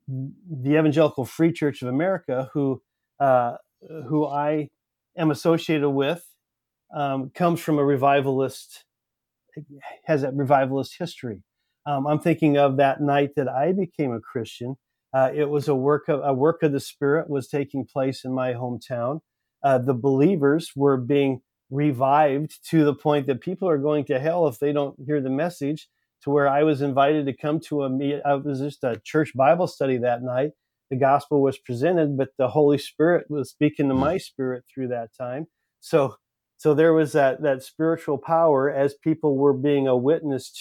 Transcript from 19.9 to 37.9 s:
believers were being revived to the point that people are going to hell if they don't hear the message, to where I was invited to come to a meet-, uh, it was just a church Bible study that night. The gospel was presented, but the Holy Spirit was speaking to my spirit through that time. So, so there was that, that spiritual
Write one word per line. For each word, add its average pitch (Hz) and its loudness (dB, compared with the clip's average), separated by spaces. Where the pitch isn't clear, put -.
believers 139 2
were 139 2
being 135 0
revived 143 0
to 160 4
the 147 4
point 147 0
that 127 -2
people 190 -4
are 156 2
going 147 0
to 131 -2
hell 160 0
if 143 -2
they 147 0
don't 143 -2
hear 147 -2
the 131 -4
message, 151 -4
to 143 -6
where 143 4
I 139 2
was 151 2
invited 143 2
to 135 -4
come 151 -4
to 147 -4
a 135 -4
meet-, 139 -4
uh, 143 2
it 139 -8
was 139 -4
just 143 -8
a 117 -4
church - 0
Bible 156 4
study 135 -2
that 120 0
night. 127 -2
The 135 -4
gospel 139 2
was 135 0
presented, 143 0
but 131 -2
the 131 0
Holy 143 4
Spirit 165 0
was 143 -6
speaking 147 0
to 135 0
my 143 0
spirit 127 -8
through 131 -8
that 117 -8
time. 131 -10
So, 139 0
so 151 2
there 160 6
was 156 2
that, 139 2
that 135 -2
spiritual 160 -4